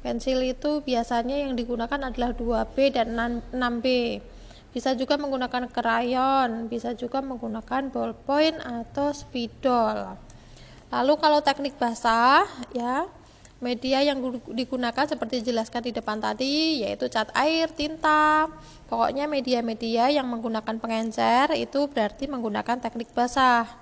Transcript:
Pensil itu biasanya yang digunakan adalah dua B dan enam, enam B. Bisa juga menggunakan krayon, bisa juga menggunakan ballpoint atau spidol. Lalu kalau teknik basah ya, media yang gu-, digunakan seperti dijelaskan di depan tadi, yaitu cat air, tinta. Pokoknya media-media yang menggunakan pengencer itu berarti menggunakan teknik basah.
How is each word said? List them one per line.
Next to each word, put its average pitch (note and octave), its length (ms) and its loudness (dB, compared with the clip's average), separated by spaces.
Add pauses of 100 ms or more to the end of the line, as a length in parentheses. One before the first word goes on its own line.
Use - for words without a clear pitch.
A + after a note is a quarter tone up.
Pensil B3+ 400 -2 (160)
itu D4 240 -2
biasanya B3 640 -2
yang C4+ 80 -4
digunakan A#3+ 560 -4
adalah A#3+ 240 -2
dua A#3 320 0
B C4+ 240 2
dan A#3 240 0
enam, A#3 400 -2
enam A#3+ 320 -2
B. A#3+ 320 0 (560)
Bisa B3+ 240 0
juga C4 240 0
menggunakan B3+ 480 -4
krayon, A#3+ 1040 0
bisa A#3+ 240 -6
juga B3 240 -4
menggunakan B3 720 -6
ballpoint C#4 720 0
atau B3 500 -4
spidol. A3+ 1040 -2 (720)
Lalu B3 300 4
kalau D4+ 260 4
teknik C#4 320 0
basah A#3+ 720 4 (240)
ya, B3+ 400 -2 (480)
media B3 480 0
yang C4+ 160 0
gu-, B3 320 -6
digunakan B3 480 -2
seperti B3+ 400 -2
dijelaskan A#3 480 -2
di - 20 -8
depan G#3+ 300 -4
tadi, C4+ 640 0
yaitu G3+ 240 -2
cat A3 240 -2
air, D#4+ 400 2
tinta. D4+ 720 4 (400)
Pokoknya A#3+ 400 0
media-media A#3 880 0
yang B3+ 160 0
menggunakan A3+ 480 -4
pengencer A3+ 800 2
itu C#4 320 0
berarti C4+ 400 -2
menggunakan A#3 480 -2
teknik A#3 320 -6
basah. B3 560 4 (160)